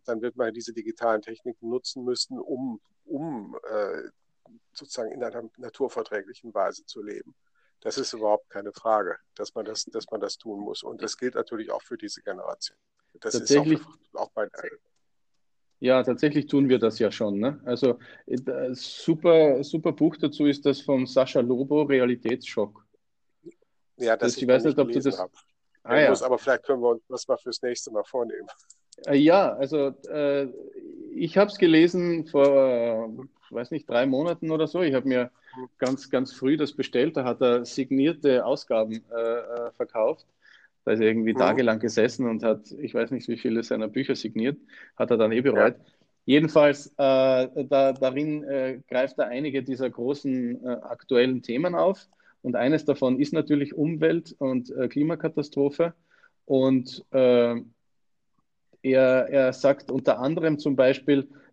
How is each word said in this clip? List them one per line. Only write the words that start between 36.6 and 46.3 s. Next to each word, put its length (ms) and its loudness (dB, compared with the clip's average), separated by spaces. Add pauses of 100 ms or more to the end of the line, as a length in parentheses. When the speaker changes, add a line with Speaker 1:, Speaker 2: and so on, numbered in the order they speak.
Speaker 2:
bestellt. 440 -2
Da 60 -2
hat 180 -2
er 240 2
signierte 800 0
Ausgaben, 680 -2
äh, 280 -4
äh, 320 -8
verkauft. 540 -4 (600)
Da 60 0
ist 80 2
er 80 4
irgendwie 260 2
Speaker 1:
Mhm. 40 -2
Speaker 2:
tagelang 420 2
gesessen 480 0
und 160 -4
hat, 280 -2
ich 220 -12
weiß 180 -2
nicht, 180 -6
wie 80 -4
viele 260 -2
seiner 240 -4
Bücher 280 -4
signiert, 420 -4 (400)
hat 140 -2
er 60 4
dann 140 4
eh 100 2
bereut. 360 4
Speaker 1:
Ja. 60 -20 (420)
Speaker 2:
Jedenfalls, 640 4